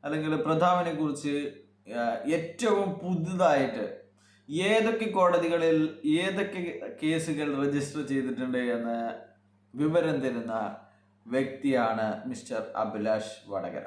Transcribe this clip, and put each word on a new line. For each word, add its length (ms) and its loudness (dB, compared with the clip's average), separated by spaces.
അല്ലെങ്കിൽ 320 -2
പ്രതാപനെ 580 2
കുറിച്ച്, 560 -2
ആ, 20 -2
ഏറ്റവും 580 0
പുതുതായിട്ട് 1080 0
ഏതൊക്കെ 600 2
കോടതികളിൽ 960 4
ഏതൊക്കെ 840 0
കേസുകൾ 640 0
രജിസ്റ്റർ 400 -2
ചെയ്തിട്ടുണ്ട് 520 -2
എന്ന് 560 -2
വിവരം 460 2
തരുന്ന 560 -4
വ്യക്തിയാണ് 1000 0
മിസ്റ്റർ 340 -6
അഭിലാഷ് 760 -2
വടകര. 360 -6